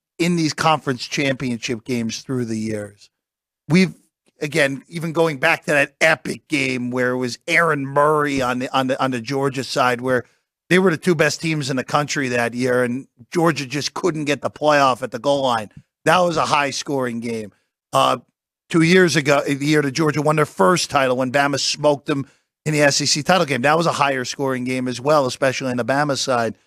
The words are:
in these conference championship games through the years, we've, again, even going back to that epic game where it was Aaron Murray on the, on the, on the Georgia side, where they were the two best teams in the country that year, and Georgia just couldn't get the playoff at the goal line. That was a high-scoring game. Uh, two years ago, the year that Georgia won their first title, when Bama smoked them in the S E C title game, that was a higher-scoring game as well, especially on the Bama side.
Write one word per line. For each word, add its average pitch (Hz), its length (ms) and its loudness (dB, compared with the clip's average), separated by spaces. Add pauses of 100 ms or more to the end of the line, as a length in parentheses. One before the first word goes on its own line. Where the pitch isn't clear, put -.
(200)
in 175 160 0
these 160 180 0
conference 147 540 0
championship 127 760 -4
games 117 380 -4
through 127 240 -6
the 113 140 -4
years, 104 500 -8 (600)
we've, 175 240 4 (480)
again, 139 460 -2
even 165 260 -8
going 160 260 0
back 160 260 0
to 175 60 -2
that 147 300 0
epic - 460 0
game 131 440 -4
where 123 200 0
it 127 60 -2
was 127 300 -6
Aaron 160 380 2
Murray 147 560 2
on 123 180 -2
the, 135 180 -2
on 131 100 2
the, 135 140 0
on 131 100 0
the 123 100 -4
Georgia 135 420 -2
side, 123 380 0
where 127 240 0 (440)
they 180 100 4
were 185 120 4
the 151 60 0
two 175 180 0
best 151 260 0
teams 156 280 -2
in 135 80 -2
the 123 60 -2
country 147 460 -2
that 120 240 -2
year, 123 300 0
and 123 240 -4 (240)
Georgia 165 340 2
just 131 280 -6
couldn't 156 320 -4
get 139 160 -2
the 117 100 -4
playoff 139 500 2
at 123 100 -8
the 123 80 -8
goal 143 240 0
line. 113 260 -2 (360)
That 165 140 4
was 175 180 0
a 135 80 0
high-scoring 131 720 -2
game. 113 320 -8 (420)
Uh, 135 240 2 (520)
two 165 140 2
years 175 320 4
ago, 143 300 2
the 151 80 -2 (120)
year 151 160 2
that 139 100 -2
Georgia 151 300 0
won 151 160 0
their 151 80 2
first 185 440 2
title, 131 280 2
when 131 140 -2
Bama 139 280 2
smoked 147 460 0
them 139 200 -4 (400)
in 156 80 -2
the 147 80 2
S 143 200 4
E 143 40 -2
C 151 160 -2
title 180 240 2
game, 131 180 -2
that 151 140 4
was 170 80 0
a 156 60 0
higher-scoring 131 720 -2
game 127 240 -4
as 120 140 -6
well, 147 240 4
especially 131 460 -2
on 123 60 -4
the 120 80 -2
Bama 139 320 0
side. 117 380 -2 (120)